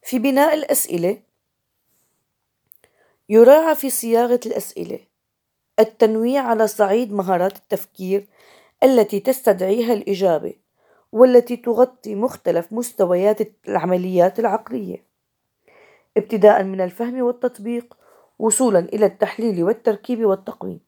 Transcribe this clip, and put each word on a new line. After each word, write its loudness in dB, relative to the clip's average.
في -6
بناء 2
الأسئلة، -4
يراعى 6
في -6
صياغة 0
الأسئلة -10
التنويع 0
على 0
صعيد -2
مهارات -2
التفكير -8
التي 2
تستدعيها -2
الإجابة، -2
والتي 4
تغطي -2
مختلف -4
مستويات -2
العمليات 0
العقلية، -6
ابتداءً 4
من -6
الفهم -6
والتطبيق، -6
وصولًا 0
إلى -2
التحليل -4
والتركيب -4
والتقويم. -6